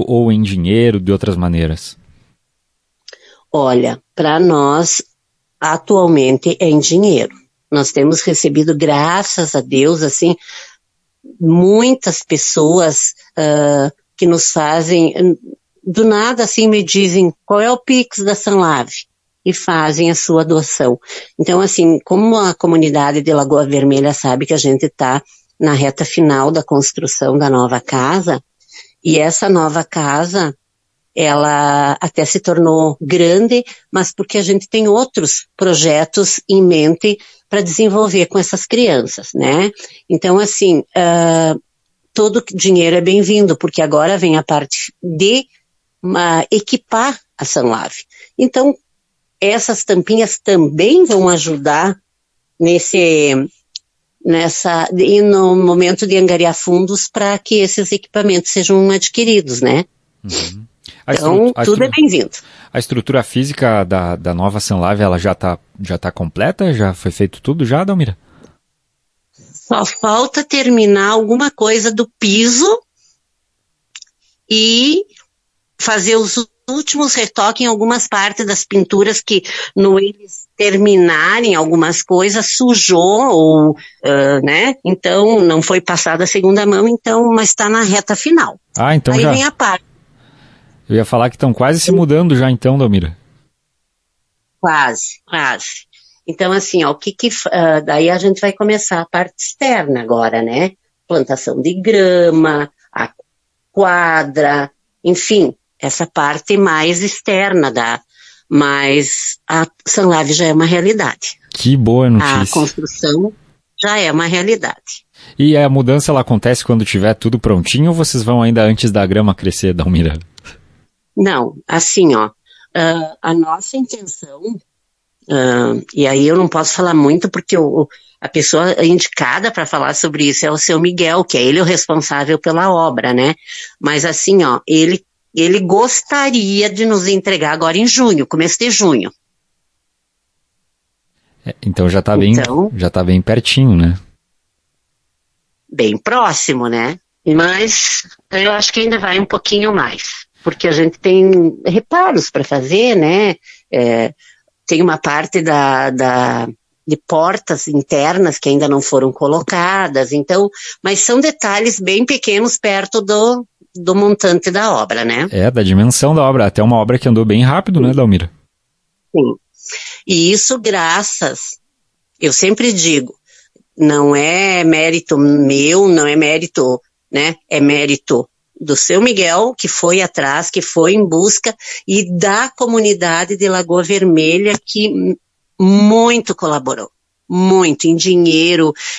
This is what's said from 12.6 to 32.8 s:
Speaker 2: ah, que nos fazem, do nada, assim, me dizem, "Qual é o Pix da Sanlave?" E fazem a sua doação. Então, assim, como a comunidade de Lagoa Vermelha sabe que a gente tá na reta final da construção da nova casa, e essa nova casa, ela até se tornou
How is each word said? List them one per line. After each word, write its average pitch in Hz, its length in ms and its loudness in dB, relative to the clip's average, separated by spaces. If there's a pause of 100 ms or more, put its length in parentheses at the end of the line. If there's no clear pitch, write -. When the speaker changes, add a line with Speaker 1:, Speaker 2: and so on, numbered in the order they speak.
Speaker 2:
ah, 147 540 0 (260)
que - 100 0
nos 170 260 2
fazem, 160 600 0 (720)
do 190 220 -2
nada, 220 400 0
assim, 220 240 0
me 214 140 2
dizem, 185 500 0 (120)
"Qual 208 160 0
é 226 100 0
o 254 80 0
Pix 247 400 -2
da 202 160 -2
Sanlave?" 170 720 -2 (380)
E 185 80 0
fazem 160 580 0
a 170 40 0
sua 160 300 0
doação. 147 540 -2 (400)
Então, 180 220 0
assim, 175 440 2
como 220 320 2
a 190 180 0
comunidade 151 680 0
de 151 100 0
Lagoa 143 340 2
Vermelha 139 460 2
sabe 135 340 -4
que - 80 -2
a 156 40 0
gente 135 300 0
tá 135 340 -2 (360)
na 156 140 0
reta 139 320 -2
final 147 460 0
da 160 120 -2
construção - 760 -2
da 147 100 2
nova 123 320 0
casa, 143 600 -4 (600)
e 156 160 0
essa 165 300 0
nova 160 360 0
casa, 156 720 -4 (600)
ela 147 840 0
até 160 240 -4
se 180 160 -2
tornou 160 600 2